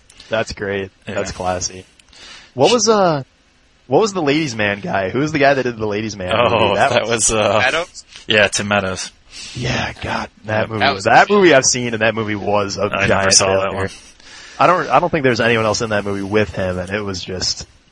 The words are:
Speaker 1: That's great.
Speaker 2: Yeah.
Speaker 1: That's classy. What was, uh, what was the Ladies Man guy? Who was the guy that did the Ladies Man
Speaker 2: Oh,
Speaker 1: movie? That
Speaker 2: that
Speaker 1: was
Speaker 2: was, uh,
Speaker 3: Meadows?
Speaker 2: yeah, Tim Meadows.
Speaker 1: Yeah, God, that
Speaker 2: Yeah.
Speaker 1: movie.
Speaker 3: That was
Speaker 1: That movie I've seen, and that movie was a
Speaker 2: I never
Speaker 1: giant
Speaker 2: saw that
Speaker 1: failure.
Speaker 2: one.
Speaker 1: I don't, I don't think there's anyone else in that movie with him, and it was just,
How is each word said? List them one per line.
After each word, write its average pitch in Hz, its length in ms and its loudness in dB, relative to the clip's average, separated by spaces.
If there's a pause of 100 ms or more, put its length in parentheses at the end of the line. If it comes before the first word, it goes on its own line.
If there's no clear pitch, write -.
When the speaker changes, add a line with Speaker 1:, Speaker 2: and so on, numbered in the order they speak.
(300)
Speaker 1:
That's 113 240 -4
great. 98 380 -6 (160)
Speaker 2:
Yeah. 98 80 -10
Speaker 1:
That's 98 160 -6
classy. 92 540 -6 (680)
What 143 180 6
was, 226 180 2
uh, 180 340 2 (640)
what 135 120 4
was 208 140 2
the 185 80 -4
Ladies 147 340 0
Man 104 240 -2
guy? 95 300 -4
Who 123 100 -2
was 151 120 -2
the 156 80 -2
guy 139 140 6
that 131 100 0
did 120 140 -4
the 107 80 -4
Ladies 107 320 -4
Man 92 160 -6
Speaker 2:
Oh, 117 160 4
Speaker 1:
movie? 107 260 2
That 117 160 2
Speaker 2:
that 117 120 2
Speaker 1:
was 110 260 0
Speaker 2:
was, - 20 0
uh, 107 280 2
Speaker 3:
Meadows? 143 440 -2 (240)
Speaker 2:
yeah, 107 200 4
Tim 104 200 -6
Meadows. 95 440 -2 (420)
Speaker 1:
Yeah, 123 480 -6
God, 110 280 -8 (160)
that 107 160 -2
Speaker 2:
Yeah. 113 60 -2
Speaker 1:
movie. 110 120 -6
Speaker 3:
That 107 160 2
was 98 80 -10
Speaker 1:
That 139 260 6
movie 196 240 6
I've 131 120 6
seen, 123 280 -2
and 107 80 -6
that 110 140 2
movie 107 200 -4
was 101 420 -2
a 95 60 -2
Speaker 2:
I 104 40 0
never 98 200 -2
Speaker 1:
giant 98 260 2
Speaker 2:
saw 98 140 4
that 95 140 2 (100)
Speaker 1:
failure. 98 80 -6
Speaker 2:
one. 95 100 -4 (720)
Speaker 1:
I 135 80 6
don't, 160 220 0
I 127 100 4
don't 170 100 0
think 160 140 -2
there's 123 180 2
anyone 113 240 2
else 107 160 0
in 113 80 -4
that 104 160 -2
movie 101 160 -4
with 101 340 0
him, 92 220 -4
and 90 140 -6
it 107 100 -4
was 98 220 -8
just, - 400 -6 (280)